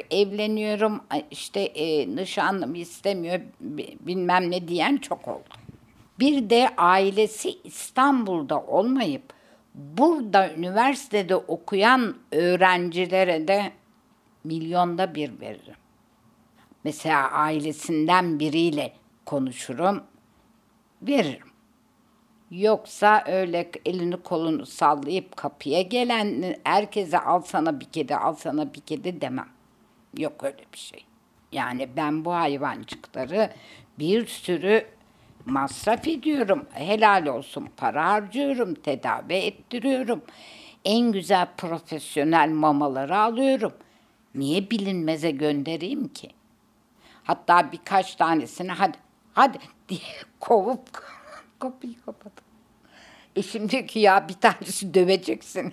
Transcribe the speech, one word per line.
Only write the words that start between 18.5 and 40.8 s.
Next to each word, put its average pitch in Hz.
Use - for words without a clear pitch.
konuşurum, 139
veririm. 160
Yoksa 208
öyle 170
elini 175
kolunu 160
sallayıp 151
kapıya 151
gelen, 208
herkese 180
"Al 170
sana 156
bir 120
kedi, 147
al 151
sana 147
bir 147
kedi." 170
demem. 127
Yok -
öyle -
bir -
şey. -
Yani 127
ben 156
bu 175
hayvancıkları 143
bir 196
sürü 190
masraf 139
ediyorum. 262
Helal 202
olsun, -
para 135
harcıyorum, 214
tedavi -
ettiriyorum. 240